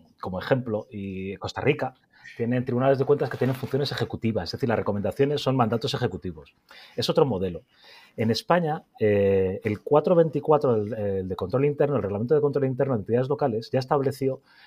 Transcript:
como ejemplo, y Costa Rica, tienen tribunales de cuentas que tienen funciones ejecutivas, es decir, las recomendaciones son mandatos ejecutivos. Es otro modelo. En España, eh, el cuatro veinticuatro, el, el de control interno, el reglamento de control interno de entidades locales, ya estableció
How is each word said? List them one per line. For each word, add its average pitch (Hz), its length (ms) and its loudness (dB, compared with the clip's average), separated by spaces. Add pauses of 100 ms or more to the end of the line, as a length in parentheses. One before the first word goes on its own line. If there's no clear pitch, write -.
(220)
como 92 180 -6
ejemplo, 120 500 -2
y 98 460 -8
Costa - 240 -10
Rica, 135 340 -2 (440)
tienen 123 260 -2
tribunales 127 340 2
de 131 80 0
cuentas 139 240 2
que - 80 -10
tienen 127 180 0
funciones 131 360 -4
ejecutivas, 107 540 -4
es - 80 -10
decir, - 160 -4
las 107 80 0
recomendaciones 104 640 -2
son 131 160 0
mandatos 113 360 0
ejecutivos. 90 640 -6 (400)
Es 120 140 -2
otro 160 160 4
modelo. 92 380 -2 (540)
En 113 140 2
España, 165 520 0 (160)
eh, 98 640 2
el 104 180 -4
cuatro 151 340 6
veinticuatro, 147 600 4
el, 107 180 -2
el 98 360 -2
de 110 60 -6
control 123 300 -2
interno, 143 320 0
el 98 60 -2
reglamento 104 320 0
de 143 60 4
control 139 240 0
interno 131 280 0
de 107 80 -2
entidades 120 280 0
locales, 131 420 -2
ya 131 80 0
estableció 131 600 -2 (260)